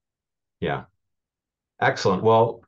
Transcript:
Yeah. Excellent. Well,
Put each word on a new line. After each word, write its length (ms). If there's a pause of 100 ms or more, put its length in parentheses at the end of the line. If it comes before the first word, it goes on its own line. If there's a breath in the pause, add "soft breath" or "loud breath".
(600)
Yeah. 240 (920)
Excellent. 440
Well, 460